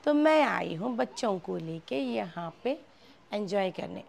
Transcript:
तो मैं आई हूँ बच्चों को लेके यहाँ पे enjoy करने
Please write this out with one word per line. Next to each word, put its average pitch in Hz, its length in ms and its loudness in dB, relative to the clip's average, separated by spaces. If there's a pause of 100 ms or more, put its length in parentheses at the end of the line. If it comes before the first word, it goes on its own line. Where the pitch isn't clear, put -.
तो 294 100 4
मैं 302 300 6
आई 180 320 0
हूँ 226 200 -4
बच्चों 226 440 -2
को 180 180 -6
लेके 165 420 -6
यहाँ 202 640 -4
पे 277 160 -2 (540)
enjoy 196 380 0
करने 180 380 -8